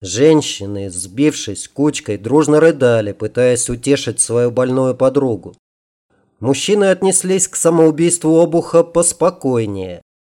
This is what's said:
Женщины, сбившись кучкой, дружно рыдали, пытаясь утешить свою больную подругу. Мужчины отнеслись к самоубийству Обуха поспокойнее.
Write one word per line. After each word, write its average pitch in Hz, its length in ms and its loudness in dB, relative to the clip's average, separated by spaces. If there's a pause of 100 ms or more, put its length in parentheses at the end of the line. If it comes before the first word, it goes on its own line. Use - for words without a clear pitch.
Женщины, 101 920 0
сбившись 98 800 -4
кучкой, 139 500 -4
дружно 143 400 2
рыдали, 123 540 2
пытаясь 123 580 -2
утешить 123 480 -2
свою 120 320 0
больную 127 460 0
подругу. 131 580 0 (880)
Мужчины 185 460 0
отнеслись 185 640 0
к - 80 -16
самоубийству 160 840 2
Обуха 170 420 2
поспокойнее. 117 1160 -2 (380)